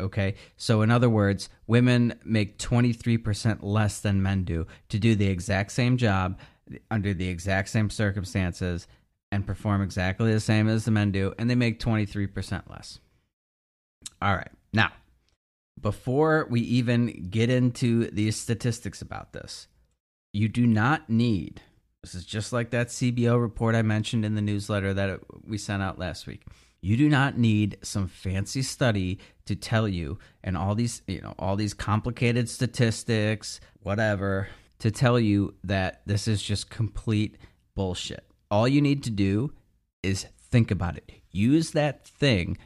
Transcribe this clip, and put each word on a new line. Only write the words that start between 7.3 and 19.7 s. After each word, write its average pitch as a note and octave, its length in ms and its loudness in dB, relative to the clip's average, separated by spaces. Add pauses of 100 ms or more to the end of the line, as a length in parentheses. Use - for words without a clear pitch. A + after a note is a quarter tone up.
same G#2+ 200 0
circumstances F#2 960 -4 (460)
and G2 140 -2
perform G2+ 360 -2
exactly F#2+ 500 0
the A2 60 2
same G#2+ 300 2
as A2 160 0
the A#2+ 60 0
men G#2 200 2
do, G2 280 -2
and A#2 120 0
they B2 60 2
make A#2 240 0
twenty-three G#2 480 -2
percent - 420 -8
less. - 300 -18 (1200)
All G2 140 2
right. - 160 -8 (200)
Now, G#2 200 2 (880)
before D3 680 0
we A#2 120 2
even A#2+ 680 0
get A2+ 200 2
into B2 600 2
these G#2+ 260 0
statistics - 680 -6
about - 300 -14
this, - 340 -14 (640)